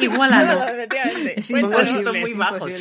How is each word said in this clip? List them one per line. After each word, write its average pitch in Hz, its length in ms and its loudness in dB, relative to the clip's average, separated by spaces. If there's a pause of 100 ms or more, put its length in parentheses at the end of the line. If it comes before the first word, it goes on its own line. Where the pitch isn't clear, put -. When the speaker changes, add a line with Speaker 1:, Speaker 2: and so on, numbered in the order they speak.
Speaker 1:
igualalo. 262 580 4
Speaker 2:
<laughs> - 20 -
No, 254 80 -2
efectivamente. 254 720 -4
Speaker 3:
Es 214 100 -6
Speaker 4:
Pongo 240 160 2
Speaker 3:
imposible, 240 320 2
Speaker 4:
esto 226 160 -2
Speaker 3:
es 175 60 -2
Speaker 4:
muy - 140 -4
bajo, 202 220 -2
Speaker 3:
imposible. 185 240 -8